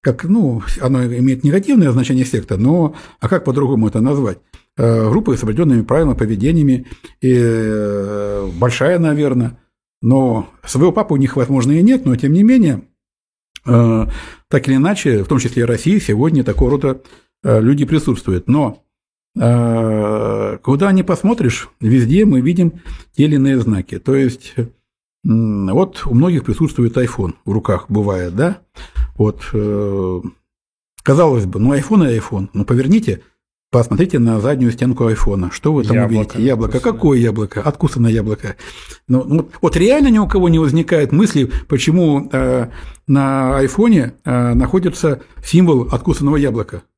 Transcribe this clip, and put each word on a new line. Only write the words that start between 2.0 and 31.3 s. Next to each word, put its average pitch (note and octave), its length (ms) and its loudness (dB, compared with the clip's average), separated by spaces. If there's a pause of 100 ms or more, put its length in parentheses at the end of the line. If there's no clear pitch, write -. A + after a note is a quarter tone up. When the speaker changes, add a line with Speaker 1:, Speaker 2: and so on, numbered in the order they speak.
Speaker 1:
секта, G#2 320 -4
но, D3+ 380 2 (240)
а - 100 -6
как F#3 160 0
по-другому C3 420 0
это A2 140 -2
назвать? C3 380 -2 (380)
Э, A2+ 320 2
группы C3+ 260 0
с - 80 -6
определёнными A#2 380 2
правилами, C#3+ 340 0
поведениями, B2+ 720 0 (340)
и, B2+ 160 2
э, G#2 1120 -2 (120)
большая, C3 400 0
наверно. C#3+ 580 0 (460)
Но A#2+ 440 2 (160)
своего D#3 280 2
папы D#3 240 -2
у - 20 0
них, C3+ 180 0
возможно, C3 360 0
и D#3+ 100 2
нет, B3+ 240 2
но B2+ 100 2
тем C#3 160 -2
не F#3 120 4
менее, G#3+ 400 2 (840)
э, A#2 400 2 (440)
так C3+ 180 0
или C3+ 80 2
иначе, C3+ 480 0
в - 40 -6
том C3+ 120 2
числе A#2+ 240 -2
и - 20 2
России, B2 340 0
сегодня C3 440 0
такого B2+ 280 0
рода, C3+ 300 -2 (420)
э, A#2+ 160 2
люди C3 260 2
присутствуют. A2+ 600 -2
Но, C3+ 360 0 (760)
э, G#2+ 1040 -2
куда D#3 300 0
ни F#3+ 100 4
посмотришь, F#3 680 -2 (120)
везде B2+ 440 2
мы C3+ 160 2
видим E3+ 300 2 (440)
те C#3+ 80 2
или D3+ 120 2
иные C3+ 240 2
знаки. G2 380 -4
То C3 180 -2
есть, B2+ 380 -2 (720)
м, A2 480 0
вот F#3 320 -2
у B2 80 -2
многих D3+ 300 2
присутствует A#2+ 540 -2
iPhone G#2+ 360 -4 (120)
в G2 60 -6
руках, G#2 380 -2
бывает, F#2+ 460 -2
да? E3+ 240 -2 (580)
Вот, G#2+ 240 0 (120)
э, G2+ 680 -4 (840)
казалось C3+ 420 4